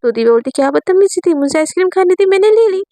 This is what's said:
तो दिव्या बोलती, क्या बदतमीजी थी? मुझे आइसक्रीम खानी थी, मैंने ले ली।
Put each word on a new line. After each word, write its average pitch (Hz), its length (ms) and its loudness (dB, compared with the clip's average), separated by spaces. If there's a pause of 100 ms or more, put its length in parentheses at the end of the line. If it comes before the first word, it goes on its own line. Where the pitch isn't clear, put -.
तो 240 80 0
दिव्या 226 220 0
बोलती, 240 220 -2
क्या 277 160 0
बदतमीजी 370 500 0
थी? 349 120 0
मुझे 285 260 -2
आइसक्रीम 330 300 -2
खानी 370 240 0
थी, 392 120 0
मैंने 381 260 2
ले 453 200 4
ली। 381 200 -4